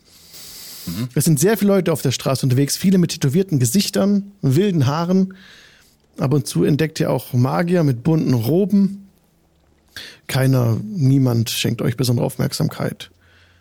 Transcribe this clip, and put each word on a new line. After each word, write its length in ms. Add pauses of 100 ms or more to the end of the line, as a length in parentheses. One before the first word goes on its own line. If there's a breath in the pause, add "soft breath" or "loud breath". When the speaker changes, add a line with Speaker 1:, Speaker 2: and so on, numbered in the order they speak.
(840 loud breath)
Speaker 1:
Mhm. 300
Speaker 2:
Es 100
sind 140
sehr 180
viele 160
Leute 180
auf 120
der 80
Straße 340
unterwegs, 320
viele 220
mit 120
tätowierten 480
Gesichtern, 720 (100)
wilden 440
Haaren. 480 (840 loud breath)
Ab 140
und 140
zu 160
entdeckt 360
ihr 120
auch 220
Magier 500
mit 200
bunten 300
Roben. 720 (1200 loud breath)
Keiner, 560
niemand 640
schenkt 320
euch 140
besondere 300
Aufmerksamkeit. 840 (520 soft breath)